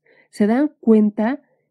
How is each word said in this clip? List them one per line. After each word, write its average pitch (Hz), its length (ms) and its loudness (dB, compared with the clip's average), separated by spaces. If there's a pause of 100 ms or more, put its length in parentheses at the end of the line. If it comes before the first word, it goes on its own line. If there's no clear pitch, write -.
(300)
se - 180 -2
dan 269 320 -2
cuenta 220 640 0 (300)